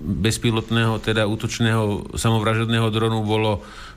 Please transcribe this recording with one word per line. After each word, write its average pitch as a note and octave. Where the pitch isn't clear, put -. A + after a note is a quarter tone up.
bezpilotného, A2
teda A2
útočného A2
samovražedného A2+
dronu, A2+
bolo, G#2+